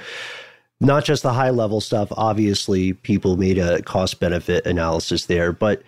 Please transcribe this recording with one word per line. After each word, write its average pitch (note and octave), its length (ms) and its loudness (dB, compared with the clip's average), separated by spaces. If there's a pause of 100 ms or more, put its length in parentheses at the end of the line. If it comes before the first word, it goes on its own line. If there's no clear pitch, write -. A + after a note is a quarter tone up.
(800)
not C#3 240 4
just D3 200 0
the C3 80 2
high B2+ 180 2
level A2 300 0
stuff. G#2 320 -2
Obviously, G2+ 800 0
people F#2+ 440 0
made F#2+ 220 2
a F2 240 0
cost - 380 -2
benefit F2 440 0
analysis E2 600 -2
there, E2+ 260 0
but, G2+ 360 0